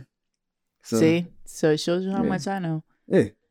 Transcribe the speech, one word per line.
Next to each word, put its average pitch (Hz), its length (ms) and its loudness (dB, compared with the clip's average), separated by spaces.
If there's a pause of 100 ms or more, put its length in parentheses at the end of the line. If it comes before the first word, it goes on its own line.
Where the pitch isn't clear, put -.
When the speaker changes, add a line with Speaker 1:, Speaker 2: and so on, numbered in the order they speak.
(840)
Speaker 1:
So, 113 160 -2
Speaker 2:
See? 165 280 4 (180)
So - 280 0
it 156 80 2
shows 180 240 -2
you 190 60 -4
how 202 120 -2
Speaker 1:
yeah. - 60 0
Speaker 2:
much 175 200 -4
I 196 100 -4
know. 160 240 -4 (240)
Speaker 1:
Yeah. 160 180 4 (260)